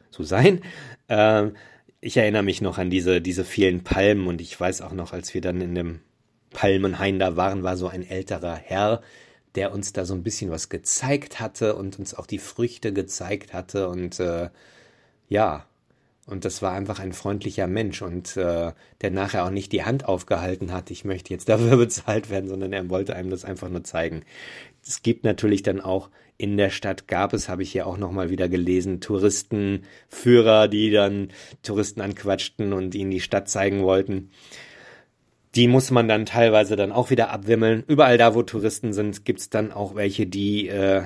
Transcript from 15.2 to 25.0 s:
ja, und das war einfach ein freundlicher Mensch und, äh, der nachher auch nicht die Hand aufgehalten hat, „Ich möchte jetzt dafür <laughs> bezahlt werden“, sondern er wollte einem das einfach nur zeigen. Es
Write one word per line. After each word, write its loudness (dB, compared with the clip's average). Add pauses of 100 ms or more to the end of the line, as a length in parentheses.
ja, 0 (640)
und -8
das -6
war -2
einfach -6
ein -8
freundlicher -6
Mensch -4
und, -10
äh, -2 (300)
der -2
nachher -2
auch -4
nicht -6
die 0
Hand -2
aufgehalten -4
hat, -10
„Ich -14
möchte -8
jetzt -4
dafür 6
<laughs> -
bezahlt 0
werden“, -4
sondern -6
er -6
wollte -4
einem -8
das -8
einfach -10
nur -6
zeigen. -4 (640)
Es -10